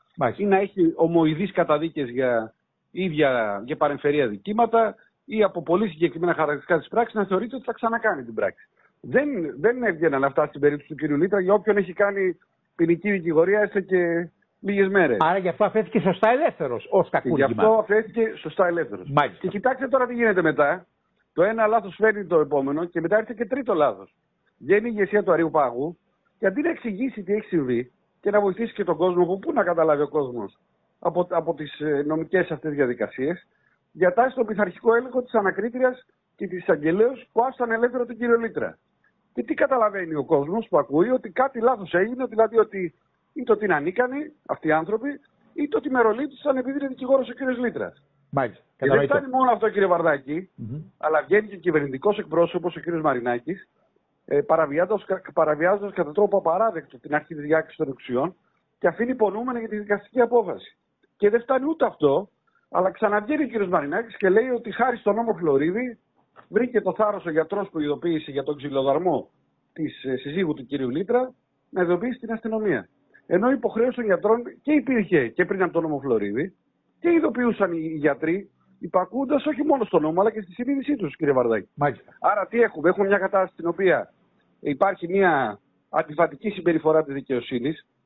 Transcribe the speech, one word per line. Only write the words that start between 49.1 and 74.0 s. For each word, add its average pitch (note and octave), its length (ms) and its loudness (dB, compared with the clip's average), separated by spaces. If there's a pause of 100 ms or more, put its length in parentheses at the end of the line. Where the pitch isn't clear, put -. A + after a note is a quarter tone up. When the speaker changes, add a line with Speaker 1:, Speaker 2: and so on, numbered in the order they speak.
Speaker 2:
φτάνει C#4 180 -2
μόνο B3+ 180 2
αυτό, G#3+ 200 2
κύριε G3 160 2
Βαρδάκη, E3 680 0
Speaker 1:
Μμμ. B2+ 260 -10 (180)
Speaker 2:
αλλά D#3 240 0
βγαίνει G3+ 260 0
και F#3+ 80 -16
κυβερνητικός D#3 640 0
εκπρόσωπος, E3 580 -2
ο D#3 40 -14
κύριος E3 220 -6
Μαρινάκης, B2+ 640 -4 (560)
ε, C#3+ 160 0
παραβιάζοντας D#3+ 640 0
κα-, F#3+ 180 -4 (100)
παραβιάζοντας F3 600 0
κατά D#3 200 -4
τρόπο G3+ 240 2
απαράδεκτο F3 640 -2
την D3 160 -6
αρχή D3+ 200 -4
της D3 100 -10
διάκρισης D#3 320 0
των D3+ 120 -2
εξουσιών C3 460 -4 (440)
και - 100 2
αφήνει A3+ 220 -2
υπονοούμενα A#3+ 480 -2
για A3+ 100 -8
τη G#3+ 100 -6
δικαστική G#3 420 -2
απόφαση. A3+ 560 0 (400)
Και G3+ 140 4
δεν A#3 100 4
φτάνει C4 280 0
ούτε D#4+ 180 0
αυτό, D3+ 420 0 (420)
αλλά F3+ 200 0
ξαναβγαίνει G#3 540 -2
ο - 20 -4
κύριος G#3 220 -2
Μαρινάκης F3+ 480 -2
και G3 120 0
λέει A3 200 4
ότι A#3 240 -4
χάρη B3 240 0
στον G3+ 180 0
νόμο A3+ 200 -2
Φλωρίδη E3+ 640 0 (500)
βρήκε A#3 320 0
το F#3 140 0
θάρρος G#3 320 -2
ο E3+ 40 -4
γιατρός G3+ 400 -2
που D#3+ 100 -6
ειδοποίησε D3+ 500 -2
για C3+ 120 -4
τον C#3+ 140 -6
ξυλοδαρμό C#3 720 -2 (440)
της, - 320 -8
ε, C3 120 -2
συζύγου D3+ 380 -4
του C3 120 -14
κυρίου C3+ 240 -4
Λίτρα A#3+ 420 -2 (380)
να F3+ 120 -2
ειδοποιήσει F3 360 -2
την A3+ 140 -10
αστυνομία. G#3+ 560 -4 (380)
Ενώ G3+ 240 2
η C4+ 40 2
υποχρέωση A#3 420 -2
των A#3+ 80 -4